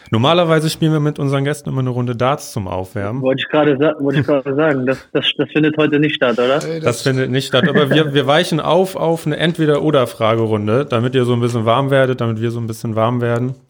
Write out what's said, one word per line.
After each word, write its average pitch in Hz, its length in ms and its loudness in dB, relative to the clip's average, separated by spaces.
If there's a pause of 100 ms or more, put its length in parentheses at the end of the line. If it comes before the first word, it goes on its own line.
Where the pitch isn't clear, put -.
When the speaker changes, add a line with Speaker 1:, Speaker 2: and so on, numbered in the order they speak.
Speaker 1:
Normalerweise 160 600 2
spielen 156 220 0
wir 156 80 2
mit 147 180 -2
unseren 139 280 -2
Gästen 147 240 -6
immer 135 100 -4
eine 127 120 -2
Runde 123 260 -4
Darts 127 340 -2
zum 98 160 -6
Aufwärmen. 101 540 -6
Speaker 2:
Wollte 131 220 0
ich - 40 -4
gerade 147 300 2
sa-, 151 260 2
wollte 143 160 0
ich 139 60 0
gerade 139 300 0
sagen, 143 300 0
das, 131 280 -4
das, - 240 0
das 143 140 -2
findet 156 260 2
heute 151 220 2
nicht 151 160 0
statt, 123 240 0
oder? 131 180 2
Speaker 3:
Nee, 160 240 -6
Speaker 1:
Das - 20 -8 (140)
Speaker 3:
das - 60 -10
Speaker 1:
findet 131 280 0
nicht 135 160 -2
statt, 147 220 2
aber 143 200 2
wir, 147 240 2
wir 135 140 2
weichen 165 320 2
auf, 180 380 0
auf 160 280 -2
eine 147 120 -2 (580)
Entweder-oder-Fragerunde, 113 920 0
damit 123 300 -2
ihr 127 100 4
so 120 80 0
ein 120 60 0
bisschen 117 260 -2
warm 131 260 2
werdet, 127 300 2
damit 113 200 -2
wir 117 100 -2
so 117 80 -8
ein 117 80 -6
bisschen 110 280 -6
warm 120 260 0
werden. 120 340 -2 (140)